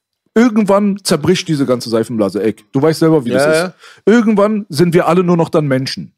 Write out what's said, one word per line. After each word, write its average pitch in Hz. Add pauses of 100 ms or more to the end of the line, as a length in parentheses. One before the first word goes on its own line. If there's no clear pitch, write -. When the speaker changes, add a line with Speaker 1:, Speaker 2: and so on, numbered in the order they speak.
(340)
Speaker 1:
irgendwann 208
zerbricht 160
diese 139
ganze 120
Seifenblase, 110
ey. 107 (160)
Du 135
weißt 156
selber, 160
wie 120
das 127
Speaker 2:
Ja, 151
Speaker 1:
ist. 156
Speaker 2:
ja. 175 (320)
Speaker 1:
Irgendwann 214
sind 160
wir 175
alle 170
nur 175
noch 165
dann 156
Menschen. 131